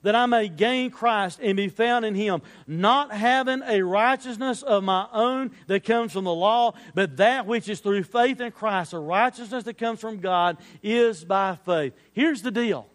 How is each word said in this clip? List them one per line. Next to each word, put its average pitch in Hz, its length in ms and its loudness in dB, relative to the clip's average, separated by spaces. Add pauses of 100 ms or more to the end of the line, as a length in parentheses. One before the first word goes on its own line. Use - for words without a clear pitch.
that 208 140 2
I 247 100 4
may 233 220 2
gain 240 420 0
Christ 214 540 -2
and 196 120 0
be 196 120 0
found 233 380 0
in 208 100 -4
him, 196 260 -2 (240)
not 214 460 0
having 254 500 0
a 214 220 0
righteousness 247 800 0
of 208 200 2
my 190 280 0
own 254 400 0 (160)
that 196 160 0
comes 226 300 0
from 190 100 -4
the 180 100 -2
law, 220 400 2 (220)
but 170 220 0
that 233 280 2
which 214 240 -4
is 208 100 -6
through 202 240 0
faith 240 380 0
in 240 120 -8
Christ, 196 400 -4
a 170 40 -8
righteousness 214 680 -2
that 233 120 -10
comes 226 220 -4
from 220 200 -10
God 175 380 0 (240)
is 220 420 0
by 190 340 0
faith." 160 360 -2 (200)
Here's 277 280 0
the 247 80 -6
deal. 202 460 -2